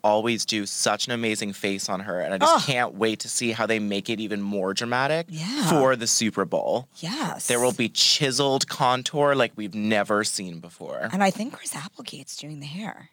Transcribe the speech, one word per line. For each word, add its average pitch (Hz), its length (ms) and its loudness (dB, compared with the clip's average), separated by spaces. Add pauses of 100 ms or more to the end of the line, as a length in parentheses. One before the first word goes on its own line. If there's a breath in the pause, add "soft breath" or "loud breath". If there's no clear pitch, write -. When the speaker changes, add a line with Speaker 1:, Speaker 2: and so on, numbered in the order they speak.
Speaker 1:
always 107 420 4
do 104 220 -2
such - 400 0
an 127 60 -2
amazing 110 400 -2
face 98 360 -2
on 98 120 -2
her. 95 200 -4
And 87 140 -2
I 95 40 0
just 220 300 4
Speaker 2:
Ugh. 139 60 2
Speaker 1:
can't 123 200 0
wait 107 260 0
to - 80 -12
see 117 240 -2
how 113 140 0
they 110 120 2
make 101 320 -2
it 110 80 -2
even 104 240 -4
more 98 320 -2
dramatic 135 560 0
Speaker 2:
Yeah. 180 400 -2
Speaker 1:
for 131 240 6
the 117 140 -2
Super 101 360 2
Bowl. 90 520 0
Speaker 2:
Yes. 185 500 -6
Speaker 1:
There 120 140 2
will 123 100 4
be 113 180 0
chiseled 139 800 2
contour 139 680 2
like 120 180 4
we've 104 220 -6
never 107 480 2
seen 90 340 -6
before. 85 540 -8
Speaker 2:
And 196 100 0
I 196 80 6
think 220 220 -4
Chris - 240 -10
Applegate's 147 600 -14
doing 151 220 -12
the 143 80 -12
hair. 180 460 -10